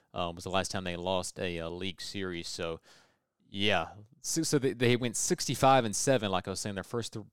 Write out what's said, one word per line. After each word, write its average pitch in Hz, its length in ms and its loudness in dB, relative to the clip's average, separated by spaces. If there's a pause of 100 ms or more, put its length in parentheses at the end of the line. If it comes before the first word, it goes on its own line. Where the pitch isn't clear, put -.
(140)
um, 85 220 -4
was 87 80 -12
the 90 80 -6
last 92 200 2
time 92 120 -4
they 87 140 -4
lost 90 420 -2
a, 87 220 -2
uh, 82 80 -6
league 90 320 -8
series. 92 460 -6
So, 82 320 -6 (680)
yeah. 98 400 2 (320)
So, - 220 -2
so 147 160 2
they, 120 140 0
they 120 220 4
went 117 220 -2
sixty-five 135 640 4
and 104 120 -2
seven, 110 360 2
like 92 160 0
I 95 40 -2
was 92 80 -6
saying, 104 160 -6
their 92 80 -4
first - 300 -6
th-, 104 200 -10